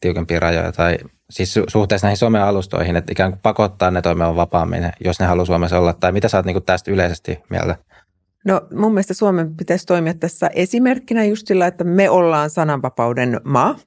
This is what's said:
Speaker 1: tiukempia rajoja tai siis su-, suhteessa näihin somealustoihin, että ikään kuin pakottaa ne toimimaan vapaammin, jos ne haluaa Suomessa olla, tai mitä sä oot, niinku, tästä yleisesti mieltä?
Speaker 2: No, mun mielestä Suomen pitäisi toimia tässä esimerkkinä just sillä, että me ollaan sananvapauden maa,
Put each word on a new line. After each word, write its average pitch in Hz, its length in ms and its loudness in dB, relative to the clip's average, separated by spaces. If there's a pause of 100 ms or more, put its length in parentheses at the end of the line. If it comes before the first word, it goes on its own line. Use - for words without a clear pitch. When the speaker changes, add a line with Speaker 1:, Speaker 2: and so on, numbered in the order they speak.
Speaker 1:
tiukempia 85 400 -2
rajoja 85 320 0
tai 85 260 0 (320)
siis - 280 -6
su-, 98 100 2
suhteessa 101 380 0
näihin 101 100 2
somealustoihin, 98 800 0
että - 160 -4
ikään 92 180 0
kuin 98 120 -10
pakottaa 98 480 0
ne 90 120 0
toimimaan 85 340 0
vapaammin, 87 560 -2 (120)
jos 90 160 -2
ne 92 60 2
haluaa 90 200 0
Suomessa 87 320 0
olla, 85 140 2
tai 90 200 0
mitä 104 160 0
sä - 80 0
oot, 92 100 0
niinku, 92 140 -2
tästä 92 300 -2
yleisesti 87 480 -2 (120)
mieltä? 87 260 -4 (680)
Speaker 2:
No, 190 160 0 (140)
mun 214 180 2
mielestä 190 220 -2
Suomen 170 420 0
pitäisi 170 300 -4
toimia 170 280 0
tässä 170 400 -4
esimerkkinä 233 720 0
just 208 220 -2
sillä, 185 200 2
että 180 180 -4
me 185 260 4
ollaan 160 400 4
sananvapauden 127 960 -2
maa, 139 420 2